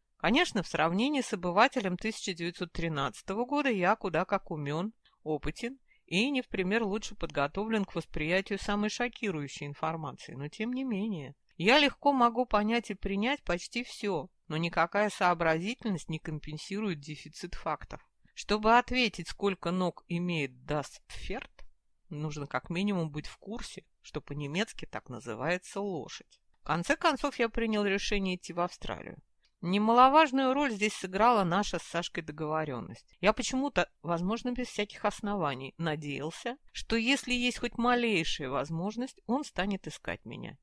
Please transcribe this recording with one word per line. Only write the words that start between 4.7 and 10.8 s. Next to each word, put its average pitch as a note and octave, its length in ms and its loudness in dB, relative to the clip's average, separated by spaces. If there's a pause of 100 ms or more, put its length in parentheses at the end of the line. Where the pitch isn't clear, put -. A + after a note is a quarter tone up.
опытен D#3 560 -4 (280)
и G#3+ 240 2
не C4+ 100 0
в - 80 -4
пример G3 360 0
лучше G3+ 300 -4
подготовлен F#3+ 720 0
к - 100 -10
восприятию F3 640 -2
самой G#3 320 0
шокирующей F#3 760 -4
информации, D#3 680 -6
но C#3 140 -6
тем A3 240 -4
не B3+ 120 -4